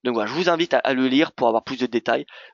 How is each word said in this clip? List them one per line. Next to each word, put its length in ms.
Donc 100
voilà, 160
je 60
vous 140
invite 240
à, 60
à 140
le 140
lire 240
pour 160
avoir 160
plus 140
de 80
détails. 400